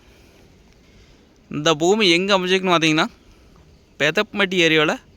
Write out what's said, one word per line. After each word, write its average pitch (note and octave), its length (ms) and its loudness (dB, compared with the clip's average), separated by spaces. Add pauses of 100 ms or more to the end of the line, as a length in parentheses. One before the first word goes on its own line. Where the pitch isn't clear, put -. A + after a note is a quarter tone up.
(1500)
இந்த D3+ 240 -2
பூமி F#3 340 2
எங்க F#3+ 280 2
அமைஞ்சிருக்குன்னு F#3 380 0
பார்த்தீங்கன்னா, D#3+ 320 0 (920)
பெதப்பமட்டி F#3+ 600 -2
ஏரியாவுல D#3+ 360 2 (220)